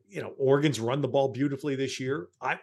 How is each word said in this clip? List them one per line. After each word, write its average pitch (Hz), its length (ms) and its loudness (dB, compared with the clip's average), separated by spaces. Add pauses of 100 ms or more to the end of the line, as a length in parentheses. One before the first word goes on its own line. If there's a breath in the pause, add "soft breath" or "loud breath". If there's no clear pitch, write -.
you 175 140 -8
know, 110 160 -8
Oregon's 139 420 4
run 127 220 0
the 131 60 0
ball 135 200 2
beautifully 139 480 -2
this 131 240 -4
year. 143 280 -4 (120)
I, 139 220 -2